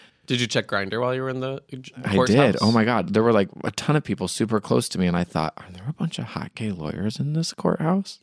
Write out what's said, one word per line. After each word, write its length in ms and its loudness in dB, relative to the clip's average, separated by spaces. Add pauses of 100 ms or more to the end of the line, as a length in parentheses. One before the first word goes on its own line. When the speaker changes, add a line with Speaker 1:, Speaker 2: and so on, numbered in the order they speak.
(260)
Speaker 1:
Did 160 0
you 60 0
check 200 -2
Grindr 340 -2
while 140 0
you 60 -4
were 80 -4
in 100 -6
the 220 -6 (100)
j-, 220 -16 (100)
Speaker 2:
I 120 0
Speaker 1:
courthouse? 380 6
Speaker 2:
did. 80 -2
Oh 100 4
my 140 4
God. 280 0
There 100 4
were, 100 6
like, 160 4 (140)
a 80 -4
ton 240 0
of 80 2
people 240 -4
super 320 0
close 300 2
to 100 -6
me, 80 4
and 80 2
I 80 2
thought, 340 -2
"Are 140 -20
there 160 -14
a 60 -4
bunch 260 -6
of 60 -6
hot 300 -10
gay 160 -6
lawyers 480 -6
in 140 -4
this 200 -2
courthouse?" 680 -2